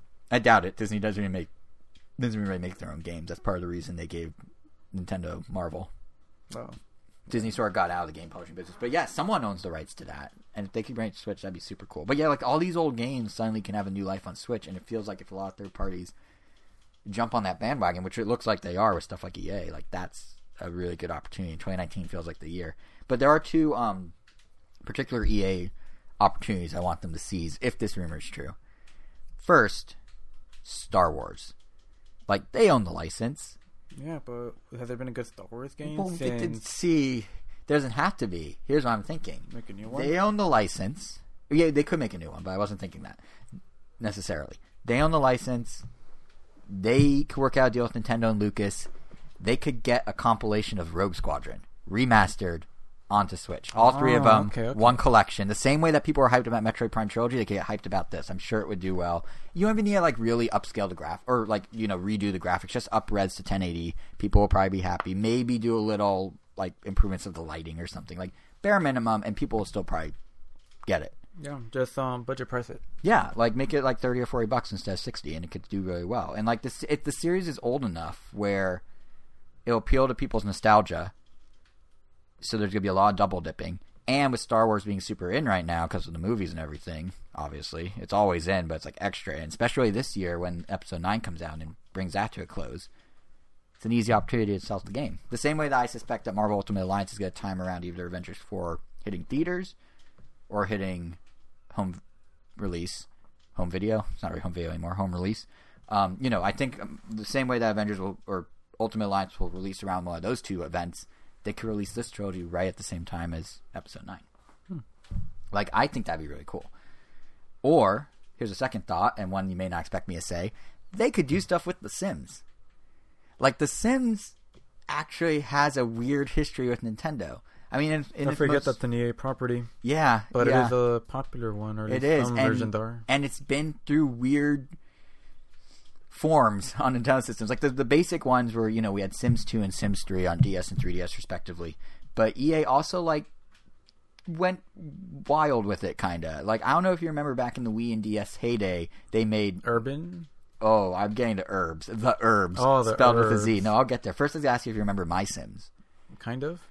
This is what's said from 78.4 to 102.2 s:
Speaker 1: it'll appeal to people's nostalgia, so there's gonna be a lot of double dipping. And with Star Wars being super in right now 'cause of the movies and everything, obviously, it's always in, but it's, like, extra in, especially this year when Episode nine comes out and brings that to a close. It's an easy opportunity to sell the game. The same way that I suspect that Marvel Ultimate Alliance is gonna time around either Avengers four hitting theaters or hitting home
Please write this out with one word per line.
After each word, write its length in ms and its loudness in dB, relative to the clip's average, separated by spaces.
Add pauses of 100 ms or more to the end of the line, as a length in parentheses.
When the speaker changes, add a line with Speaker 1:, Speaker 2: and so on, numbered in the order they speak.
Speaker 1:
it'll 140 2
appeal 300 6
to 80 -2
people's 280 -2
nostalgia, 680 4 (1300)
so 160 -4
there's 160 0
gonna 80 0
be 80 0
a 60 0
lot 160 8
of 60 0
double 240 2
dipping. 380 -8 (300)
And 240 2
with 80 -2
Star 260 4
Wars 180 2
being 160 -2
super 300 -6
in 160 0
right 180 2
now 220 0
'cause 220 -4
of 40 -10
the 60 -8
movies 320 -2
and 80 -8
everything, 540 -8 (240)
obviously, 640 -8
it's 140 -6
always 360 4
in, 180 2
but 100 -4
it's, 80 -10
like, 160 -12
extra 360 -4
in, 120 -8
especially 420 2
this 260 -2
year 240 -2
when 280 -6
Episode 340 -8
nine 180 0
comes 200 -8
out 200 -8
and 160 -12 (160)
brings 220 -6
that 180 -2
to 100 -10
a 40 -10
close. 420 -8 (880)
It's 80 -16
an 80 0
easy 200 4
opportunity 460 2
to 80 -8
sell 140 -4
the 100 -12
game. 300 -6 (100)
The 60 -4
same 200 2
way 120 0
that 100 4
I 80 4
suspect 380 -6
that 100 -4
Marvel 220 2
Ultimate 260 -2
Alliance 300 0
is 60 -12
gonna 120 -2
time 320 -6
around 220 -6
either 220 -8
Avengers 320 -10
four 420 -6 (240)
hitting 200 -4
theaters 520 -2 (720)
or 180 0
hitting 520 -4 (560)
home 260 -4 (560)